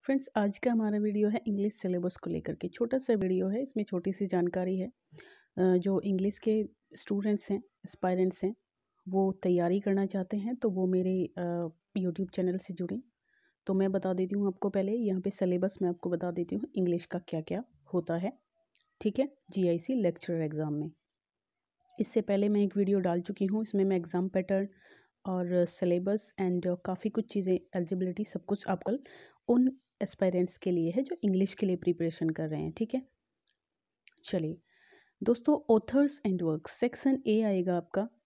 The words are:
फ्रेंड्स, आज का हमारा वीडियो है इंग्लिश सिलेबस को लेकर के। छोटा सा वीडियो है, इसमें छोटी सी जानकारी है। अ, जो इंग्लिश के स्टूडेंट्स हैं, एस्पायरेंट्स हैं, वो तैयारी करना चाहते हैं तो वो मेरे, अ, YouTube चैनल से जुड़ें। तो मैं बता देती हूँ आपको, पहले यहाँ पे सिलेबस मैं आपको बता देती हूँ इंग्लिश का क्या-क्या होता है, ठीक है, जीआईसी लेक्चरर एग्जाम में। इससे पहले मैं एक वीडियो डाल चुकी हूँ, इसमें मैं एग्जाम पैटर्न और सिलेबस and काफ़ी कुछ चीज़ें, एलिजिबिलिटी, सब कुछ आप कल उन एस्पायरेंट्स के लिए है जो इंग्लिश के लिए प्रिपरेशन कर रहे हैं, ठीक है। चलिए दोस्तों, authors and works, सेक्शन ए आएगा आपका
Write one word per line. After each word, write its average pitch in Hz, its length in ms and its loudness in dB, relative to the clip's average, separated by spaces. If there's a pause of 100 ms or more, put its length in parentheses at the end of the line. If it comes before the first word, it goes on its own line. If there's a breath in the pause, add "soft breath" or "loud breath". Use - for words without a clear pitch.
फ्रेंड्स, 269 340 0
आज 202 220 2
का 247 140 0
हमारा 214 260 2
वीडियो 208 320 2
है 226 180 0
इंग्लिश 202 260 0
सिलेबस 180 440 -2
को - 120 -8
लेकर 160 260 -2
के। 175 120 -6
छोटा 233 300 -2
सा 254 160 0
वीडियो 185 340 0
है, 214 140 -2
इसमें 226 220 -4
छोटी 190 300 -2
सी 196 140 -2
जानकारी 180 500 0
है। 185 100 -2 (720 loud breath)
अ, 185 200 6
जो 190 240 2
इंग्लिश 196 360 0
के 214 280 0 (280)
स्टूडेंट्स 202 580 -2
हैं, 196 80 0
एस्पायरेंट्स - 840 -2
हैं, 202 120 -2 (540)
वो 190 220 2 (120)
तैयारी 180 360 2
करना 196 260 2
चाहते 190 320 -4
हैं 226 180 -4
तो 233 140 0
वो 185 180 0
मेरे, 185 500 2
अ, 175 300 -2 (320)
YouTube 180 300 -2
चैनल 180 280 -2
से 185 160 -10
जुड़ें। 185 280 -6 (640)
तो 196 80 -2
मैं 190 180 2
बता 190 220 0
देती 185 220 0
हूँ 202 120 2
आपको, 190 220 -2
पहले 196 240 0
यहाँ 202 280 0
पे 202 80 -2
सिलेबस 185 520 0
मैं 180 80 2
आपको 175 200 -4
बता 175 220 -2
देती 175 240 -4
हूँ 208 200 -6
इंग्लिश 175 300 2
का 180 140 -6
क्या-क्या 170 440 -6 (300)
होता 170 220 0
है, 190 180 -2 (680)
ठीक 214 180 0
है, 277 100 0 (220)
जीआईसी 175 420 0
लेक्चरर 170 480 0
एग्जाम 151 320 -2
में। 151 180 -4 (1080)
इससे 220 220 0
पहले 202 280 2
मैं 208 120 4
एक 202 160 0
वीडियो 196 220 4
डाल 180 220 2
चुकी 196 240 -4
हूँ, 208 160 0
इसमें 202 240 0
मैं 190 120 2
एग्जाम 180 320 -2
पैटर्न 196 380 0 (580 soft breath)
और 180 400 2
सिलेबस 180 760 0
and 180 200 2 (240)
काफ़ी 185 240 -4
कुछ - 240 -4
चीज़ें, 185 260 2 (160)
एलिजिबिलिटी, 185 480 -2
सब - 220 -8
कुछ - 220 -4
आप 185 160 -2
कल 240 160 -2 (480 loud breath)
उन 254 300 4 (240)
एस्पायरेंट्स 180 560 0
के 185 140 -4
लिए 170 200 0
है 240 120 0
जो 339 200 -6
इंग्लिश 190 300 2
के - 120 -2
लिए 180 100 2
प्रिपरेशन 170 540 0
कर 160 200 -2
रहे 151 120 -4
हैं, 160 100 -4
ठीक 220 240 -4
है। 262 60 -2 (1200)
चलिए 165 340 -2 (640 soft breath)
दोस्तों, 240 520 4
authors 269 560 2
and 180 100 0
works, 156 260 -2
सेक्शन 262 600 0
ए 214 140 4
आएगा 185 360 2
आपका 196 320 -2 (160)